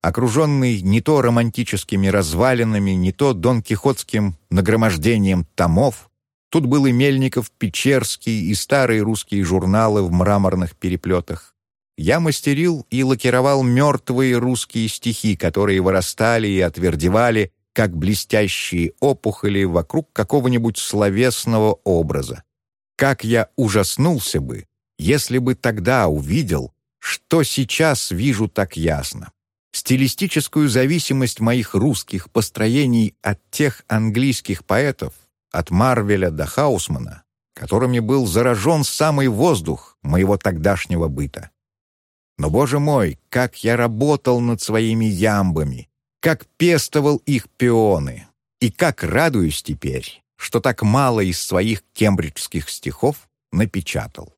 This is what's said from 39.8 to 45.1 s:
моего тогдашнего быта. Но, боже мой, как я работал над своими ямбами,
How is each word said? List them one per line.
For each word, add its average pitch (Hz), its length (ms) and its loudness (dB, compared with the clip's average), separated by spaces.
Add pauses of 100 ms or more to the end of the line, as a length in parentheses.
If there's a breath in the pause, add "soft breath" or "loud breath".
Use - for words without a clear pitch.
моего 92 360 0
тогдашнего 87 720 -2
быта. 69 400 -8 (880)
Но, 143 120 -4
боже 131 300 0
мой, 135 480 0
как - 380 -4
я 117 100 2
работал 123 640 0
над 120 220 -2
своими 113 420 0
ямбами, 92 840 0 (320)